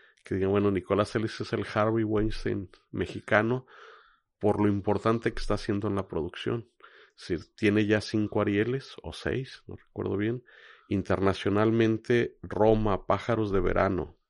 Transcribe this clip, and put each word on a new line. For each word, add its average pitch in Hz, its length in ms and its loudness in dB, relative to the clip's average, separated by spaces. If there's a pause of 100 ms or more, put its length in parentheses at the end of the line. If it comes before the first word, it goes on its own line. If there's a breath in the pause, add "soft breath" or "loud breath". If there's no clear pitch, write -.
(240 soft breath)
que 98 120 -6
digan, 95 160 2
bueno, 101 200 4
Nicolás 98 400 0
Celis 110 300 -2
es - 120 -10
el 107 200 -2
Harvey 110 300 0
Weinstein 107 680 -2 (220)
mexicano 110 760 -2 (720 loud breath)
por 101 200 2
lo 104 80 4
importante 104 680 0
que - 60 -4
está - 160 0
haciendo 104 320 -2
en 98 80 -2
la 95 120 -4
producción. 113 600 -4 (480 loud breath)
Es - 120 -20
decir, - 280 -6
tiene 107 300 2
ya 104 160 2
cinco 107 400 0
Arieles, 107 600 -2
o 80 100 -10
seis, - 540 -6
no 92 80 -14
recuerdo 98 420 -6
bien, 113 260 -2 (440 loud breath)
internacionalmente, 107 1500 2
Roma, 107 640 2
Pájaros 104 460 0
de - 80 2
Verano 90 580 0 (120)